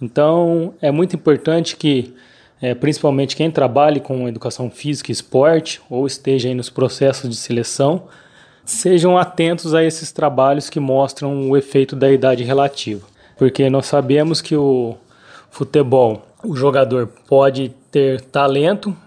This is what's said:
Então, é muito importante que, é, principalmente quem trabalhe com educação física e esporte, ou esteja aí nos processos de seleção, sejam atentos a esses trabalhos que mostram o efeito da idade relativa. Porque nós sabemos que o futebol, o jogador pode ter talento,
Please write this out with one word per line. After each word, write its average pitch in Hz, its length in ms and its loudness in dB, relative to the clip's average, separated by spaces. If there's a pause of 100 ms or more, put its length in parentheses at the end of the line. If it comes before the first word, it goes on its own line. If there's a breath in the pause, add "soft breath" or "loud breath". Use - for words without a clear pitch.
Então, 165 760 0
é 147 120 0
muito 170 260 -2
importante 160 580 0
que, 135 380 -2 (480 soft breath)
é, 123 140 -2
principalmente 139 600 -2
quem 160 160 -2
trabalhe 143 480 2
com 127 300 -6
educação 117 420 -8
física - 400 -8
e 117 40 -4
esporte, 156 760 0
ou 131 180 -4
esteja 131 420 -2
aí 127 60 -4
nos 123 140 -8
processos 131 600 -2
de 113 60 -10
seleção, 139 720 -2 (540 soft breath)
sejam 180 540 2
atentos 165 580 -2
a 160 80 4
esses 160 300 -4
trabalhos 139 560 0
que - 100 -6
mostram 139 720 -2
o 139 80 2
efeito 139 400 0
da 135 160 4
idade 127 320 2
relativa. 127 640 -2 (320 soft breath)
Porque 135 320 2
nós 135 160 0
sabemos 147 560 0
que - 120 -4
o 127 400 0 (560 loud breath)
futebol, 127 760 0 (180)
o 202 100 -6
jogador 127 540 0 (180)
pode 135 460 2 (180)
ter 135 300 0
talento, 151 760 -2 (120)